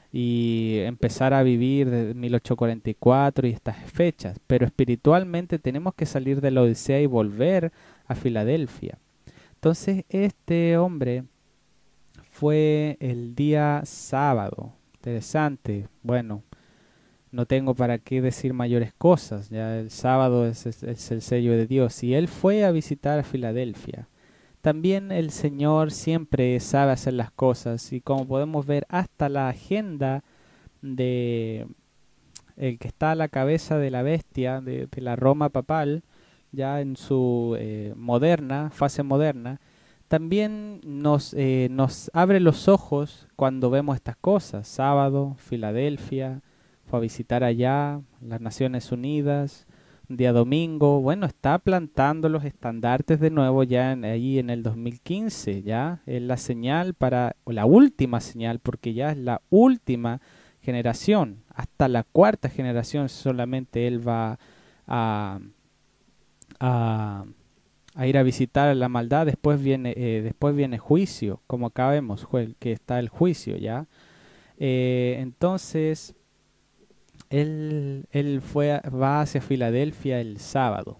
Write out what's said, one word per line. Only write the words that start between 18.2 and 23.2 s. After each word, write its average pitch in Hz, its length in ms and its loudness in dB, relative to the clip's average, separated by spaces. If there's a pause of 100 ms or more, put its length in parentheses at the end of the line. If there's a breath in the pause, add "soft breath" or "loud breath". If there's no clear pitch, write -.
decir 127 320 -2
mayores 120 400 0
cosas. 117 560 2
Ya 113 300 -6
el 110 120 -10
sábado 127 540 2
es, 117 200 -6
es, 117 180 -10
es 120 280 -10
el 113 100 -4
sello 120 320 2
de 113 120 2
Dios. 123 380 0
Y 123 100 0
él 165 140 2
fue 208 380 2
a 185 60 4
visitar 151 460 -2
a 143 60 -2